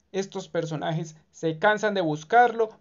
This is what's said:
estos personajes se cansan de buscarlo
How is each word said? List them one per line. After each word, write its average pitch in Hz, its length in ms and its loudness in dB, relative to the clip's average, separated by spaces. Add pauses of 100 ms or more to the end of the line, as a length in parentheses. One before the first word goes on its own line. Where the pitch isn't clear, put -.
(120)
estos 190 360 -8
personajes 160 680 -6 (140)
se 160 280 -6
cansan 208 360 2
de 196 60 0
buscarlo 220 720 2 (100)